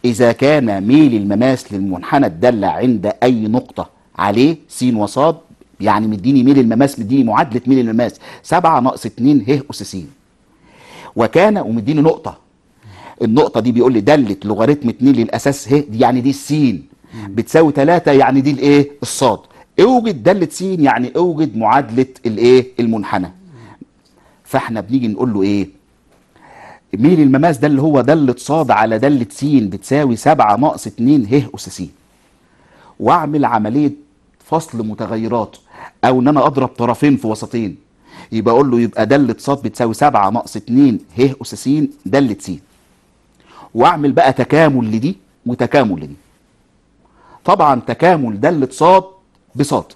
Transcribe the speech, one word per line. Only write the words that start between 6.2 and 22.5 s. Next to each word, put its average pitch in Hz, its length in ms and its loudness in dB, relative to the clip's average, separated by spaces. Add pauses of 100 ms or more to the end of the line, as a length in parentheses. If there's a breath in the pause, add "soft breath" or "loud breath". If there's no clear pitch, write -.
ميل 139 160 4
المماس، 127 400 0
مديني 120 260 0
معادلة 117 420 -2
ميل 131 120 2
المماس 113 360 -2 (280 loud breath)
سبعة 160 380 0
ناقص 127 260 -4
اتنين 120 420 0
ه 143 220 0
أس - 120 -12
س، 98 140 -14 (1200 loud breath)
وكان 180 420 2
ومديني 117 420 -2
نقطة، - 380 -2 (840 loud breath)
النقطة 120 380 2
دي 120 120 0
بيقول 123 200 2
لي 110 80 2
دالة 117 440 2
لوغاريتم 113 440 0
اتنين 131 260 2
للأساس 123 580 -2
ه 147 160 2
دي 110 100 -8
يعني 127 220 2
دي 135 100 0
السين 135 560 -2 (420 loud breath)
بتساوي 139 440 2
تلاتة 147 400 2
يعني 135 280 4
دي 139 100 0
الايه؟ 143 400 2 (120)
الصاد. 120 360 -2 (420 soft breath)
اوجد 220 420 2
دالة 175 280 2
س - 120 -12
يعني 135 540 0
اوجد 156 400 -2
معادلة 117 500 0 (200)
الايه؟ 120 400 4 (140)